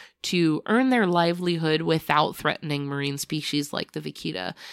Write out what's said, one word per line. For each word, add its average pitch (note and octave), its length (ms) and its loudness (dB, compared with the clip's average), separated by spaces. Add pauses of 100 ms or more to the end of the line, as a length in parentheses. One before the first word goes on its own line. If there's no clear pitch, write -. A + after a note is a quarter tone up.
(240)
to D#3+ 420 2
earn B3+ 240 2
their A#3+ 180 4
livelihood E3+ 760 2
without D#3+ 540 2
threatening D3 500 -2
marine C#3 320 -4
species D3 540 -4
like - 200 -6
the D#3 100 -8
vaquita. D3+ 520 -8 (200)